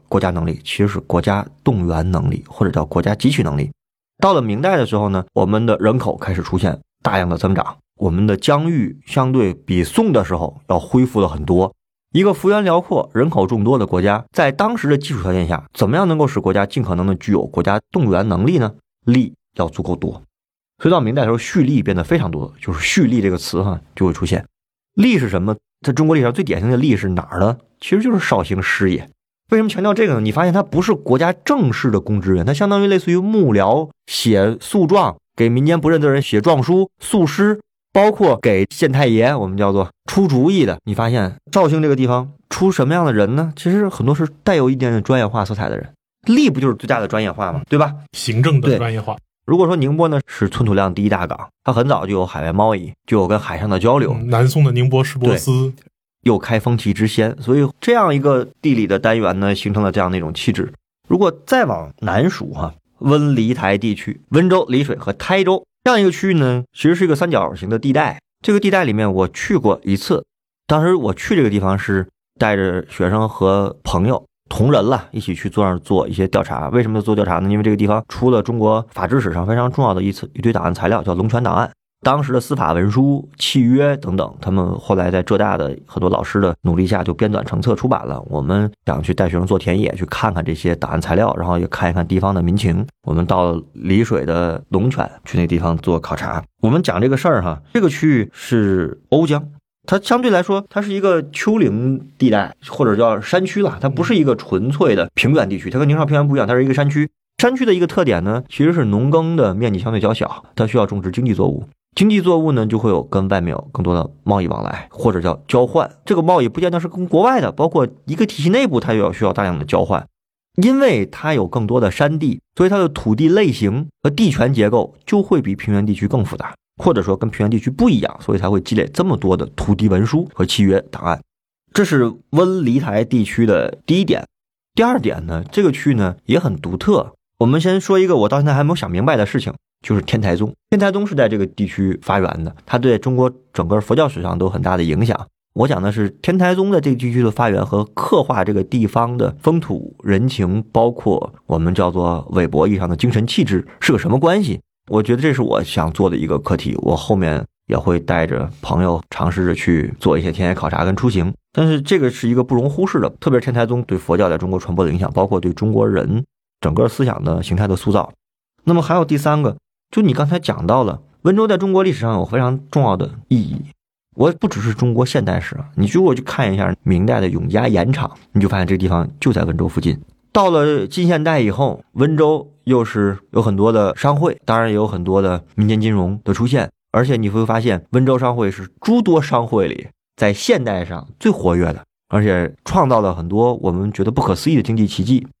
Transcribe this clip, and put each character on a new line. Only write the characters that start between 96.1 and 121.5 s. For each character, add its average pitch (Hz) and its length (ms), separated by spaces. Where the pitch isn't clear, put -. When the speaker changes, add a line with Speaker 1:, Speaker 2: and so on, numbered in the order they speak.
Speaker 1:
察。 - 260
我 110 80
们 156 140
讲 92 180
这 127 80
个 135 80
事 180 100
儿 127 140
哈， 82 200
这 233 80
个 175 80
区 143 300
域 101 120
是 98 800
瓯 156 160
江， 147 240
它 196 120
相 240 220
对 247 80
来 180 140
说 196 260
它 208 100
是 202 140
一 196 80
个 170 300
丘 220 260
陵 127 640
地 131 100
带， 101 260
或 - 180
者 107 100
叫 110 240
山 180 240
区 196 200
啦， - 180
它 139 80
不 147 140
是 220 120
一 160 80
个 127 120
纯 101 340
粹 143 260
的 90 200
平 131 180
原 113 160
地 98 80
区， 90 140
它 127 80
跟 143 100
宁 151 80
绍 156 80
平 147 80
原 147 120
不 143 100
一 - 20
样， 107 100
它 120 60
是 127 100
一 135 40
个 131 80
山 143 120
区。 147 220
山 247 160
区 254 100
的 214 80
一 180 60
个 175 80
特 175 180
点 90 180
呢， 110 240
其 - 160
实 160 80
是 160 140
农 107 240
耕 165 260
的 107 200
面 110 180
积 92 60
相 113 120
对 107 80
较 107 140
小， - 320
它 113 120
需 117 100
要 104 80
种 101 160
植 92 80
经 123 160
济 110 80
作 95 140
物。 - 160
经 196 120
济 214 140
作 170 160
物 160 140
呢， 120 120
就 110 140
会 107 140
有 82 100
跟 95 260
外 95 140
面 85 100
有 - 200
更 - 100
多 90 100
的 82 160
贸 101 160
易 90 60
往 55 180
来， - 280
或 113 200
者 92 80
叫 85 280
交 123 180
换。 151 240
这 208 80
个 170 80
贸 165 220
易 117 40
不 117 120
见 180 120
得 175 80
是 170 80
跟 180 200
国 170 160
外 254 180
的， 110 100
包 151 160
括 156 200
一 143 80
个 160 100
体 147 200
系 165 60
内 247 180
部， 131 120
它 113 140
也 110 60
要 90 120
需 104 140
要 95 80
大 101 80
量 90 160
的 71 80
交 90 180
换。 95 220
因 262 180
为 226 280
它 - 260
有 101 140
更 110 180